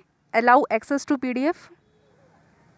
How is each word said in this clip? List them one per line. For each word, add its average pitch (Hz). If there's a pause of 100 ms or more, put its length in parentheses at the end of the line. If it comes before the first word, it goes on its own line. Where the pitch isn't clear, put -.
(340)
allow 240 (120)
access 269
to 294
P 254
D 254
F, 339 (1200)